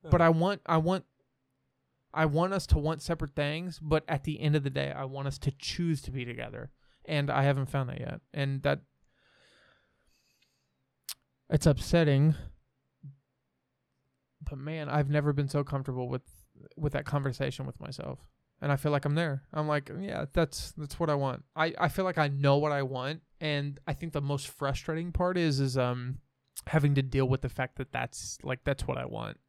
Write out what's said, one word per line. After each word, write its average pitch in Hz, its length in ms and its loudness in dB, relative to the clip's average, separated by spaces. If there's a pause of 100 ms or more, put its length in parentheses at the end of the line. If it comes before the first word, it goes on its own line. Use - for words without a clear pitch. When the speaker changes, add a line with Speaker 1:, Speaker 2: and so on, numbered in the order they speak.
Speaker 1:
But 170 180 6
Speaker 2:
Yeah. 165 60 8
Speaker 1:
I - 40 10
want, 175 360 4
I 165 120 4
want, 175 260 2 (1080)
I 160 140 2
want 165 260 2
us 190 160 -2
to 160 100 8
want 151 240 0
separate 156 340 -4
things, 156 440 -2
but 156 280 2
at 139 160 -2
the 151 160 -4
end 151 160 4
of 139 80 2
the 139 60 -2
day, 139 200 -2
I 135 140 -8
want 139 240 -6
us 135 100 -8
to 139 140 -2
choose 165 500 -4
to - 80 -10
be 131 140 -6
together. 117 480 -10 (320)
And 143 260 -2
I 135 140 2
haven't 135 220 2
found 135 220 -4
that - 120 -8
yet. 131 200 -8 (140)
And 139 300 -4
that, 143 160 2 (2750)
it's 156 180 2
upsetting. 147 680 4 (2000)
But 143 160 -8
man, 151 300 -6
I've 143 200 2
never 147 240 2
been 139 160 0
so 143 140 0
comfortable 131 460 -4
with, 131 140 -4 (540)
with 147 180 -2
that 139 100 -2
conversation 135 600 -2
with 135 160 -10
myself. - 380 -10 (440)
And 147 80 -2
I 139 60 4
feel 147 160 0
like 143 140 0
I'm 147 80 2
there. 156 300 -2 (100)
I'm 151 140 -2
like, 147 220 0 (100)
"Yeah, - 340 -6
that's, - 380 0
that's 151 280 -10
what 165 80 0
I 147 60 2
want." 135 300 -2 (120)
I, 160 220 0
I 165 100 4
feel 190 160 0
like 180 140 0
I 147 100 4
know 139 300 4
what 151 140 2
I 143 100 0
want. 135 400 -4 (180)
And 143 460 -2
I 143 80 -4
think 165 180 -8
the 147 80 0
most 139 280 -2
frustrating 160 640 -4
part 180 260 2
is, 147 220 4
is, 135 180 2
um, 123 400 -2 (480)
having 143 300 4
to 139 60 4
deal 135 240 2
with 131 140 2
the 131 80 -6
fact - 300 -4
that 131 120 -8
that's, - 520 -6
like, 131 220 -4
that's 139 220 -2
what 131 120 -2
I 127 80 -6
want. 110 420 -10